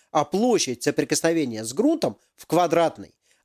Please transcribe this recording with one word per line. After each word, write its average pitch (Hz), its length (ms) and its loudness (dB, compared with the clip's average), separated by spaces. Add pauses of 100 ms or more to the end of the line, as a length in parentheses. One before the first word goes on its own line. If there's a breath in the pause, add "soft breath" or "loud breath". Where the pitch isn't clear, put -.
(100)
а 151 140 0
площадь 190 580 0
соприкосновения 143 800 -2
с 113 80 -8
грунтом 220 460 0 (180)
в - 100 -20
квадратной. 165 680 0 (300)